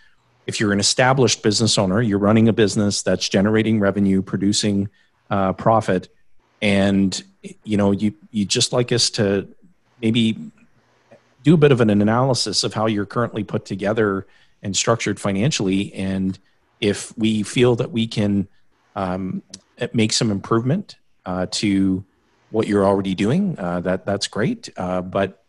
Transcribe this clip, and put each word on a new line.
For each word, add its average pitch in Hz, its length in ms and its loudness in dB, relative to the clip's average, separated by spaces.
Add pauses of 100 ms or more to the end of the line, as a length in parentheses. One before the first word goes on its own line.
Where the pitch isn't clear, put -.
(460)
if - 140 -6
you're 104 120 2
an 101 80 2
established 127 640 2
business 107 340 2
owner, 101 240 0
you're 101 180 0
running 110 280 4
a 110 60 4
business 101 480 0
that's 92 260 -2
generating 110 520 2
revenue, 98 420 2
producing, 101 680 0 (400)
uh, 95 240 0
profit, 107 540 0 (540)
and, 98 640 2 (400)
you 107 120 -4
know, 101 160 2
you, 101 220 -2 (180)
you 104 140 -2
just - 260 -2
like 123 220 0
us 117 160 0
to 98 380 0 (540)
maybe 113 360 0 (1080)
do 151 100 6
a 180 40 6
bit 147 160 6
of 120 80 2
an 110 80 4
analysis 110 720 2
of 110 100 -4
how 107 120 -2
you're 104 200 -2
currently 117 380 -4
put - 220 -6
together 101 600 -2 (380)
and 98 140 -4
structured 113 420 -2
financially. 101 760 -2
And 95 460 -4 (400)
if - 380 -2
we 110 260 0
feel 123 320 2
that - 160 -4
we 113 160 -2
can, 101 400 -2 (480)
um, 95 480 -6 (500)
make 110 200 0
some 113 180 0
improvement, 117 640 -2 (300)
uh, 92 260 -4
to 98 540 0 (460)
what 110 160 -2
you're 101 180 2
already 98 280 2
doing, 147 460 -2
uh, 87 220 -4
that, 92 240 -4
that's 101 220 -4
great. 120 500 -6
Uh, 90 240 -4
but 95 480 -4